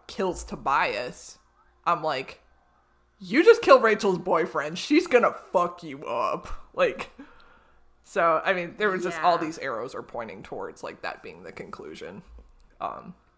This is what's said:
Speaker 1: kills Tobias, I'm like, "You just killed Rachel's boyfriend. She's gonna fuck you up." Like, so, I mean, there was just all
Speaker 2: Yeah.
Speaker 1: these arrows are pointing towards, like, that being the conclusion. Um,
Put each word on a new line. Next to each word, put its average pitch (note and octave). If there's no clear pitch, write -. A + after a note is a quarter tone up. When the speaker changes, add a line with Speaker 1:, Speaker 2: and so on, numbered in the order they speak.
Speaker 1:
kills F#3
Tobias, C#3
I'm D#3+
like, C#3
"You G3+
just A#4
killed B3+
Rachel's G#3
boyfriend. E3
She's D#4+
gonna A3+
fuck -
you C#3+
up." A2
Like, -
so, E3+
I F#3+
mean, F3
there G#3
was F#3
just E3+
all E3+
Speaker 2:
Yeah. E3
Speaker 1:
these D#3
arrows B2
are A2
pointing A2+
towards, G2
like, -
that -
being F2
the E2
conclusion. E2
Um, -